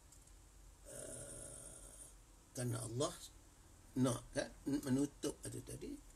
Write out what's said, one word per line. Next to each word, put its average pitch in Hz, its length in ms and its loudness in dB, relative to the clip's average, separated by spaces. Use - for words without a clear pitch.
eh, - 1120 -10
kerana 120 320 2
Allah 127 320 2
nak, 127 240 6
kan, 123 160 2
menutup 143 640 4
itu 117 160 -4
tadi, - 320 -6